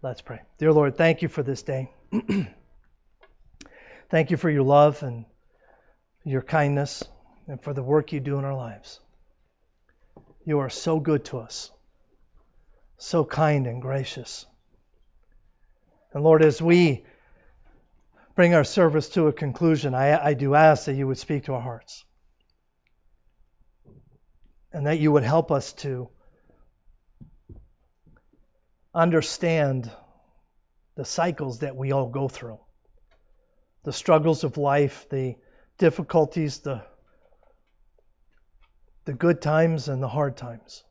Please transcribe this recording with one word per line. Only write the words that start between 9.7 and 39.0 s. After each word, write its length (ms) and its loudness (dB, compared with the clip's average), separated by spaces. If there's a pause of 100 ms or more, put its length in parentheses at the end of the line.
You 140 0
are 100 -4
so 300 -4
good 260 -2
to 140 -10
us, 320 -16 (1300)
so 280 -2
kind 420 0
and 140 -10
gracious. 640 -10 (1700)
And 100 -6
Lord, 200 6
as 180 4
we 440 4 (1300)
bring 180 6
our 100 6
service 460 2
to 180 2
a 60 2
conclusion, 600 0
I, 300 2
I 100 2
do 220 0
ask 300 6
that 100 -4
you 120 -4
would 100 -4
speak 280 -6
to 80 -6
our 80 -6
hearts 440 -14 (2750)
and 140 -4
that 120 0
you 120 2
would 120 4
help 280 0
us 220 -4
to 360 -10 (2750)
understand 1000 0 (1040)
the 100 -10
cycles 540 -4
that 160 -8
we 160 -4
all 180 0
go 180 -6
through, 320 -14 (1200)
the 100 -10
struggles 500 2
of 140 -6
life, 520 0
the 260 -6 (460)
difficulties, 800 0
the, 200 -8 (2250)